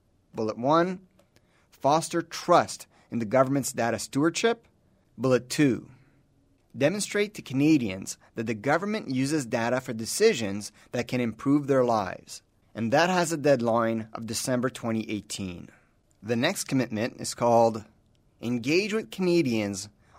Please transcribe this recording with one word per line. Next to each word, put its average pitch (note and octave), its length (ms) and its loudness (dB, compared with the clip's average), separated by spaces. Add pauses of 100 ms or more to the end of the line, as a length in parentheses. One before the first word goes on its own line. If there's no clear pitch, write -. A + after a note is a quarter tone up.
(340)
bullet G#2+ 220 -4
one, E3+ 440 2 (680)
foster D#3+ 520 0
trust - 640 0 (240)
in A#2 80 -4
the A#2 80 -2
government's C3 460 2
data A#2 260 -2
stewardship. E3+ 680 0 (520)
Bullet B2+ 320 2
two, C#3 400 2 (840)
demonstrate G3+ 580 -2
to - 80 -14
Canadians B3 760 2 (200)
that A#2 100 -4
the A#2 80 -2
government E3 560 -2
uses C3+ 340 -2
data A#2+ 380 -2
for C3 100 -10
decisions A2+ 800 0 (200)
that A#2+ 160 -2
can B2+ 120 -2
improve C3+ 460 0
their C3 180 4
lives. G#2+ 560 -4 (340)
And A2 180 -4
that E3+ 180 4
has F3 220 0
a E3 40 -4
deadline A#2 800 2
of A2+ 120 -10
December B2 440 -2
twenty A2+ 400 -4
eighteen. F#2+ 580 -8 (540)
The A#2 140 -2
next D#3+ 280 -2
commitment B2 560 -2
is - 140 -8
called A#2 500 4 (560)
Engage D3 540 -2
with A3 160 -4
Canadians A#2+ 800 0 (300)